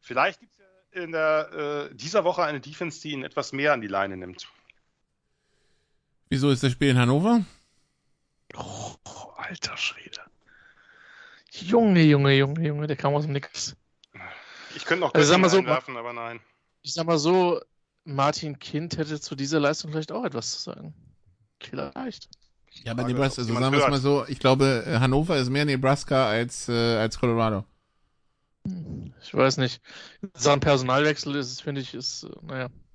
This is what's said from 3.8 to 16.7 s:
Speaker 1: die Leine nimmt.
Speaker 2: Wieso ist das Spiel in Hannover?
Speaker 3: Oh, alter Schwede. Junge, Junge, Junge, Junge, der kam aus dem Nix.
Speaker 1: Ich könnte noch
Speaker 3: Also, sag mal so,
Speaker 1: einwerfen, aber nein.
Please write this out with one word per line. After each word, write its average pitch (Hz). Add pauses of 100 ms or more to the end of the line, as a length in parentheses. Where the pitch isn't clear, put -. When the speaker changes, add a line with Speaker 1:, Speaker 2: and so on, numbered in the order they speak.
Speaker 1:
die 107
Leine 98
nimmt. 90 (1800)
Speaker 2:
Wieso 139
ist 127
das 135
Spiel 143
in 127
Hannover? 160 (1120)
Speaker 3:
Oh, - (420)
alter -
Schwede. - (1300)
Junge, 196
Junge, 139
Junge, 147
Junge, 147
der 147
kam 143
aus 151
dem 151
Nix. - (1000)
Speaker 1:
Ich 151
könnte 180
noch 156
Speaker 3:
Also, 151
sag 180
mal 185
so, 180
Speaker 1:
einwerfen, 127
aber 120
nein. 117 (420)